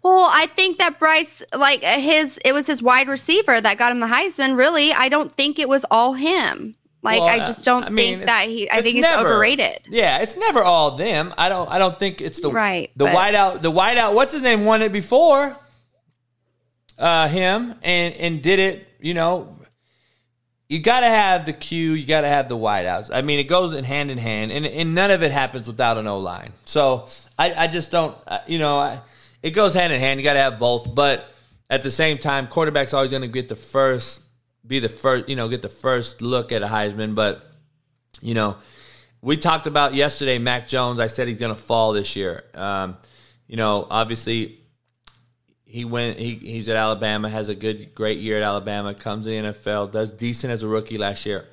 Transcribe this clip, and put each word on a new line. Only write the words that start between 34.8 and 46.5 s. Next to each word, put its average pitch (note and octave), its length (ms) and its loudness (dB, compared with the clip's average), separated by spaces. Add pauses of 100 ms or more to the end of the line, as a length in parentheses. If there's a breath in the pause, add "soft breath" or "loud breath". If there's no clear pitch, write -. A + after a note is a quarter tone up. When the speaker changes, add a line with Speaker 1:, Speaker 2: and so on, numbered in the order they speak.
Speaker 2:
first, B2+ 400 -2
you C#3 60 -4
know, A#2 120 -4
get A#2+ 140 -6
the G2+ 80 -12
first B2 540 -4
look A#2+ 280 -2
at A2 120 -2
a G2+ 40 -6
Heisman. G#2+ 460 -4
But, G#2 320 -2 (760)
you A#2 120 -6
know, G#2+ 240 0 (640 soft breath)
we D3 160 0
talked D#3+ 300 0
about D3 260 2
yesterday C#3 460 0
Mac B2 280 -2
Jones. B2 320 -2
I A#2 80 0
said A#2+ 200 -4
he's A#2 100 -6
gonna A2+ 180 -4
fall A2+ 360 0
this G2+ 240 -4
year. F#2+ 300 -6 (100)
Um, F#2+ 420 -6 (500 soft breath)
you A#2 100 -12
know, G#2 340 0
obviously, A2+ 680 -4 (1040)
he A#2+ 200 -12
went, A#2 340 -4
he, A#2 160 -8
he's A2+ 340 -10